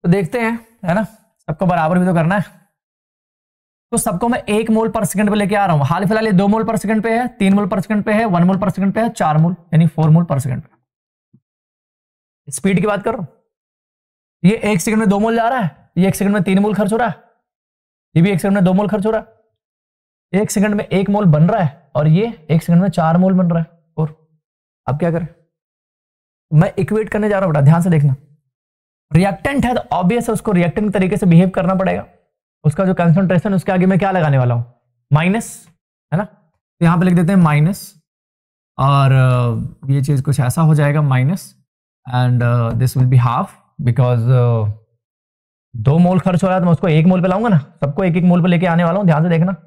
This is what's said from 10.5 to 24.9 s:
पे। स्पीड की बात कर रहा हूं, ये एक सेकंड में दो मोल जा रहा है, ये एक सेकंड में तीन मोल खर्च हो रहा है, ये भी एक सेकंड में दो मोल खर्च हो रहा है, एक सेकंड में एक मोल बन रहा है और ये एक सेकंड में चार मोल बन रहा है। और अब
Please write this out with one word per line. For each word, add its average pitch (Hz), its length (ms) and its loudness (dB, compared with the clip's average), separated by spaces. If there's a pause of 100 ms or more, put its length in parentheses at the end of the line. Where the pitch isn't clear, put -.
पे। - 200 -20 (1700)
स्पीड 190 280 -2
की 196 80 0
बात 202 160 -2
कर 233 80 -2
रहा 233 100 -6
हूं, 151 40 -8 (1200)
ये 226 60 2
एक 208 260 -2
सेकंड 220 180 -2
में 220 100 2
दो 202 100 0
मोल 226 160 -2
जा 226 140 -2
रहा 254 100 -2
है, - 380 -8
ये 185 100 2
एक - 80 -2
सेकंड 202 180 -2
में 208 100 -2
तीन 190 160 0
मोल 202 160 0
खर्च 208 180 -2
हो 226 40 -2
रहा 240 100 -2
है, - 160 -10 (920)
ये 165 60 4
भी 202 100 2
एक 175 100 -2
सेकंड 196 140 0
में 202 80 0
दो 185 100 2
मोल 202 160 0
खर्च 208 160 -4
हो 220 60 0
रहा 214 100 -2
है, - 200 -20 (1000)
एक 208 100 -4
सेकंड 208 240 -2
में 208 100 -6
एक 196 240 -2
मोल 202 160 0
बन 156 240 4
रहा 214 140 0
है - 320 -8
और 151 120 0
ये 208 440 -2
एक 165 120 0
सेकंड 170 180 2
में 196 80 0
चार 165 280 0
मोल 190 160 2
बन 180 180 2
रहा 165 120 -2
है। - 340 -16
और - 420 -10 (480)
अब 143 120 -4